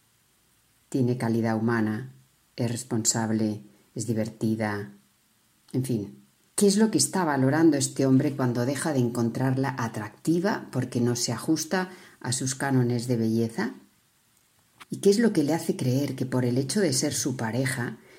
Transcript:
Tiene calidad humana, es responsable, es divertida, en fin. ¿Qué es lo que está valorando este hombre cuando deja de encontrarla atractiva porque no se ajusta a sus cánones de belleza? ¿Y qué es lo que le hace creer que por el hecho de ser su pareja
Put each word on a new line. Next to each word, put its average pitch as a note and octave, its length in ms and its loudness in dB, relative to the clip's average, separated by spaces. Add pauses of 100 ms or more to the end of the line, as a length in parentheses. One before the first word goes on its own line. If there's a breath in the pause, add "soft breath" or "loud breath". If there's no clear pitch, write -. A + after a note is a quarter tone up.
(880)
Tiene B2 280 2
calidad A2+ 380 0
humana, A2+ 580 -2 (440)
es A#2+ 120 -2
responsable, A2 920 -2 (320 soft breath)
es A#2 100 -6
divertida, G#2+ 840 -2 (800)
en B2+ 140 -2
fin. G#2 400 -6 (300)
¿Qué G#3 120 4
es G3 80 4
lo A3 160 4
que - 60 0
está - 260 0
valorando D3 540 4
este C3+ 280 0
hombre C3 300 4
cuando B2 300 0
deja C#3+ 260 -2
de C#3 80 2
encontrarla B2 800 0
atractiva D#3+ 920 -2
porque B2 260 -2
no A#2+ 160 2
se - 160 -4
ajusta E3 580 -2 (300 loud breath)
a - 140 -6
sus C3 200 -4
cánones B2 540 0
de B2+ 80 2
belleza? A2+ 600 0 (1120)
¿Y - 80 -8
qué D#3+ 120 4
es G3+ 100 4
lo A#3 120 4
que E3 120 2
le C#3+ 100 2
hace E3 240 -2
creer C3+ 380 0
que C3+ 100 -4
por B2+ 180 0
el B2 140 0
hecho C3+ 240 0
de E3+ 100 2
ser C3+ 220 0
su C3 240 -2
pareja B2 600 -4 (220 loud breath)